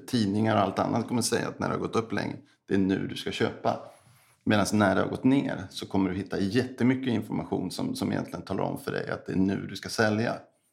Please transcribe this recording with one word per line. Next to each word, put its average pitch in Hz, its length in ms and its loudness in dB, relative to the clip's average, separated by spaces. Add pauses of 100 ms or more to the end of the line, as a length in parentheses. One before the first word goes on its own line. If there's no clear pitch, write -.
tidningar 107 480 2
och 104 60 6
allt 95 180 2
annat 104 280 0
kommer 120 140 0
säga - 260 0
att - 120 -8
när 104 80 -2
det - 60 0
har 92 80 -2
gått - 140 -4
upp 92 160 0
länge, - 240 -4 (320)
det - 60 0
är 98 40 4
nu 95 300 2
du - 80 -8
ska - 160 -6
köpa. - 480 -2 (640)
Medan 104 300 4
när 101 220 6
det 95 60 4
har 95 80 0
gått 95 140 -4
ner 131 460 2
så - 180 -10
kommer 95 220 2
du 92 60 -2
hitta 95 240 -4
jättemycket 120 760 2
information 98 580 -2
som, - 240 -4
som 98 160 -2
egentligen - 300 -4
talar - 220 -4
om - 160 -2
för - 120 -6
dig 95 180 -4
att - 160 -6
det - 60 -8
är - 60 0
nu 98 320 0
du 98 60 -10
ska 95 140 -10
sälja. 107 440 2 (400)